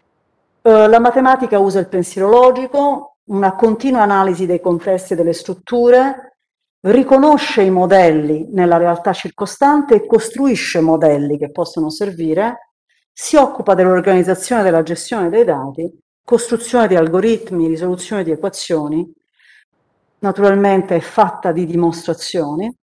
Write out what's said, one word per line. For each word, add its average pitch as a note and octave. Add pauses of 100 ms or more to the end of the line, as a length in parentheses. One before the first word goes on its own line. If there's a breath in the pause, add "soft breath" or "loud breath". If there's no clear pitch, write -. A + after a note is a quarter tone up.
(640)
Eh, G#3+
la A3+
matematica B3+
usa G3
il F3
pensiero F#3+
logico, B3+ (100)
una G3
continua A3+
analisi G3
dei E3+
contesti F3+
e -
delle E3
strutture, B3 (440)
riconosce C4+
i F#3+
modelli E3
nella F3
realtà F3
circostante C#4
e G3+
costruisce A3+
modelli D3+
che D3
possono D#3+
servire, F#3 (400)
si -
occupa B3
dell'organizzazione F#3
e -
della E3
gestione E3+
dei A3
dati, C#3+ (340)
costruzione A#3
di F#3
algoritmi, F3+
risoluzione F3+
di D#3+
equazioni, D#3+ (1080 soft breath)
naturalmente G3
è E3
fatta F#3
di F3
dimostrazioni, E3+ (220)